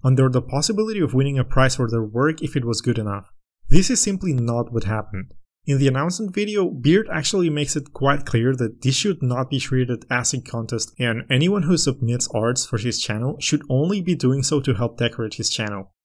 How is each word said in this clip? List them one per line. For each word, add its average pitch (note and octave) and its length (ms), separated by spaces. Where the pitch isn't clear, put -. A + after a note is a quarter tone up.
under C3 280
the B2+ 120
possibility G3 600
of D3+ 120
winning C3+ 260
a B2+ 40
prize C3 320
for A#2+ 140
their A2+ 140
work B2+ 380
if C#3+ 140
it B2+ 100
was A#2 140
good A#2 200
enough. G2+ 320
This - 220
is B3 120
simply F#3+ 320
not A#2 380
what A2+ 140
happened. G2+ 480
In C#3 120
the C#3 100
announcement F3+ 480
video, G#3 340
Beard D#3 400
actually E3+ 400
makes D3 280
it C#3+ 160
quite C#3+ 320
clear A#2+ 280
that B2 280
this C3 140
should G3 280
not B2+ 260
be C3+ 120
treated B2+ 480
as B2 240
a B2+ 80
contest, A2+ 580
and A#2+ 300
anyone E3+ 340
who E3 140
submits B2 560
arts A#2 320
for B2 120
his A2 240
channel A#2 380
should - 300
only E3 320
be F3 120
doing C3+ 300
so D3 160
to C3 140
help A2+ 240
decorate A2+ 380
his A2 140
channel. G#2 440